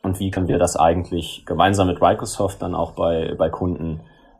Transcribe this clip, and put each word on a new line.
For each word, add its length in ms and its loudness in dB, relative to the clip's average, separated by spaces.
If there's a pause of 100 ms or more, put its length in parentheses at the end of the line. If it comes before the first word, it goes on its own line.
Und 160 -2
wie 100 0
können 160 0
wir 120 0
das 180 2
eigentlich 680 0
gemeinsam 420 2
mit 120 -2
Microsoft 640 0
dann 140 -4
auch 160 -4
bei, 440 -2
bei 140 2
Kunden, 520 -4 (380)